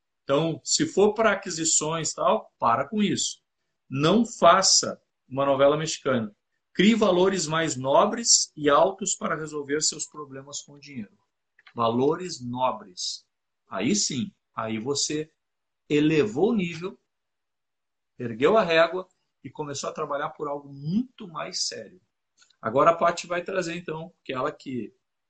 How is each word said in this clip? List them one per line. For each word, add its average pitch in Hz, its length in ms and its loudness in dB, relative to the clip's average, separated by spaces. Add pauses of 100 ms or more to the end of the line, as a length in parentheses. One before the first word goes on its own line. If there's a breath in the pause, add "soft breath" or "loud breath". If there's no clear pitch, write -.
(240)
Então, 156 400 0
se - 220 0
for 208 280 4
pra 220 180 2
aquisições 160 800 -2
e - 40 -8
tal, 180 440 0
para 123 300 0
com 214 140 0
isso. 165 400 -2 (460)
Não 165 360 4
faça 180 760 4 (280)
uma 131 160 -2
novela 139 320 4
mexicana. 131 580 -2 (380)
Crie 208 220 6
valores 185 520 2
mais 156 300 -2
nobres 180 800 2
e 147 120 0
altos 175 460 2
para 175 220 -4
resolver 147 460 -6
seus 151 240 -4
problemas 139 560 -14
com 143 100 -20
o 143 80 -20
dinheiro. 139 320 -14 (640)
Valores 135 680 0
nobres. 120 840 -6 (440)
Aí 104 260 0
sim, 127 380 -2 (240)
aí 110 220 -6
você 143 520 -4 (580)
elevou 147 600 2
o 240 40 0
nível, 175 440 -4 (1200)
ergueu 123 380 2
a 220 80 6
régua 165 420 2 (360)
e 127 80 -14
começou 143 400 -10
a - 40 -10
trabalhar 151 360 -6
por 151 180 -10
algo 143 240 -10
muito 180 560 -6
mais 160 380 -8
sério. 101 340 -14 (600 soft breath)
Agora 139 300 2
a 170 60 4
Paty 170 300 0
vai 175 180 -6
trazer, 175 320 -6
então, 170 360 -10 (120)
que - 80 -10
ela 131 180 -4
que 127 420 -10 (380)